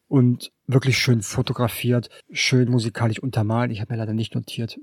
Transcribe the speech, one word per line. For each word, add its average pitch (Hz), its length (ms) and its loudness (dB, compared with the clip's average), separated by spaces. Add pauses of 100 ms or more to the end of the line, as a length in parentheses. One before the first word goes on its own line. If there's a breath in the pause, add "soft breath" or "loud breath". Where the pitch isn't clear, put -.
und 123 460 2 (140)
wirklich 127 300 2
schön 117 240 2
fotografiert, 123 880 -2 (220 loud breath)
schön 127 400 2
musikalisch 117 520 0
untermalt. 117 500 0
Ich 104 100 -6
hab - 80 -8
mir 120 60 -4
leider 110 180 -4
nicht 110 200 -4
notiert, 117 480 -6